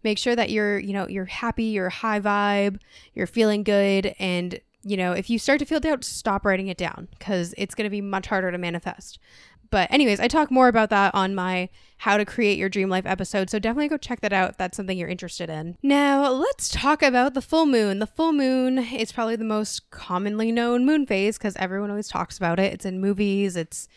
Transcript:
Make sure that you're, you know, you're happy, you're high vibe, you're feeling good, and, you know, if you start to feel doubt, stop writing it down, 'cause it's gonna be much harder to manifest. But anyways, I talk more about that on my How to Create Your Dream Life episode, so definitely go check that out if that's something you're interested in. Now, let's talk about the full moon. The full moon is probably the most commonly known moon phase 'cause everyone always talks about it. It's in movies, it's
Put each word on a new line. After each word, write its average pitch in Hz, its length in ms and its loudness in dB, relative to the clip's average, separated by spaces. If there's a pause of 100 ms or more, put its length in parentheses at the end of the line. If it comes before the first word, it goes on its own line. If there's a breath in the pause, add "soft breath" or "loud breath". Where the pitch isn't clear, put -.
Make 214 160 0
sure 240 160 0
that 233 160 0
you're, 208 260 0
you 196 160 -6
know, 196 140 -4
you're 185 180 -6
happy, 233 380 -4
you're 202 260 -2
high 214 300 -2
vibe, 202 600 0 (360 loud breath)
you're 180 100 -4
feeling 208 380 2
good, 196 560 4
and, 180 400 -2 (240)
you 196 140 -4
know, 180 160 0
if 175 180 -4
you 233 80 2
start 277 200 2
to 285 60 -4
feel 311 140 0
doubt, 285 240 -2
stop - 420 -4
writing 190 220 0
it 180 100 -6
down, 175 300 -6 (120)
'cause 180 380 -4
it's 196 160 -6
gonna 208 160 -4
be 202 120 -4
much 196 260 -4
harder 185 240 0
to 180 80 -4
manifest. - 580 -8 (540 soft breath)
But 185 180 2
anyways, 247 300 4
I 240 80 4
talk 302 240 2
more 254 160 8
about 220 220 4
that 202 260 4
on 190 180 0
my 185 360 -2 (280 soft breath)
How 202 200 2
to 208 80 0
Create 202 320 2
Your 190 100 0
Dream 190 220 0
Life 185 160 0
episode, 190 440 -2
so 214 80 -2
definitely 233 300 -2
go 302 80 -2
check - 240 -6
that 208 140 -2
out 185 180 2
if - 60 -16
that's 180 180 -4
something 190 220 -6
you're 170 100 -6
interested 175 420 -8
in. 160 320 -10
Now, 277 480 4
let's 320 380 -2
talk 294 340 0
about 262 320 4
the 262 80 -2
full 320 240 2
moon. 214 340 2
The 214 80 -2
full 320 260 0
moon 262 440 2
is 233 360 -4
probably 226 240 -2
the 226 80 -6
most 214 440 -4
commonly 208 600 -2
known 240 340 2
moon 294 200 4
phase 202 320 0
'cause 202 200 -4
everyone 196 320 -4
always 208 200 -6
talks - 280 -6
about 170 220 0
it. 196 140 2
It's - 120 -10
in 185 140 -6
movies, 196 560 0
it's - 420 -8